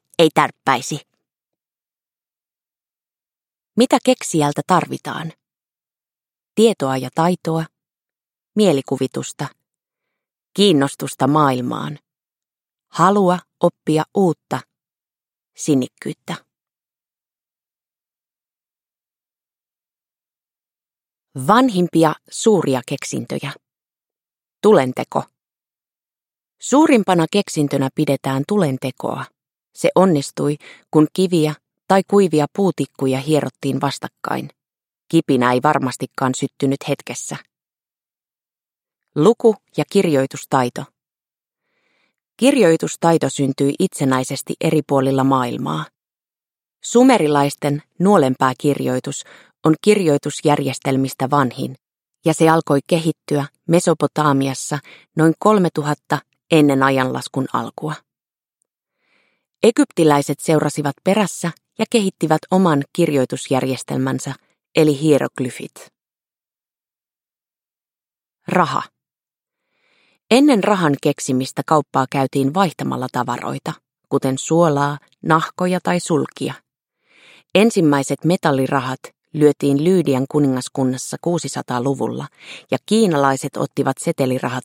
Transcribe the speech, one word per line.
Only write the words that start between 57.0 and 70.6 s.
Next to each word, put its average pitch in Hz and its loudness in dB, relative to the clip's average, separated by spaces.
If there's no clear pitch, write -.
alkua. 127 -8
Egyptiläiset 156 2
seurasivat 147 -2
perässä 185 -2
ja 226 -2
kehittivät 180 0
oman 170 2
kirjoitusjärjestelmänsä, 135 -2
eli 151 2
hieroglyfit. - -2
Raha. 175 -2
Ennen 254 6